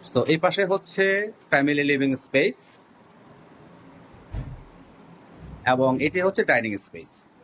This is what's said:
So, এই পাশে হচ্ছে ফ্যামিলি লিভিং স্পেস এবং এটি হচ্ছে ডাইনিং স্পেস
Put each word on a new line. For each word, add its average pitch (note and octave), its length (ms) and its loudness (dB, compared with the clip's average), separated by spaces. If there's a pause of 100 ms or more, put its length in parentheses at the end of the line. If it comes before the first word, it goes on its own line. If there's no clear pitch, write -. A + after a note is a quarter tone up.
(140)
So, B2 120 2
এই D#3 120 2
পাশে F3+ 280 2
হচ্ছে G3 640 0 (180)
ফ্যামিলি C#3+ 340 2
লিভিং C#3 320 2
স্পেস - 600 -2 (3000)
এবং B2+ 380 2
এটি D#3 180 0
হচ্ছে F#3 220 2
ডাইনিং A2+ 340 0
স্পেস - 460 -12 (200)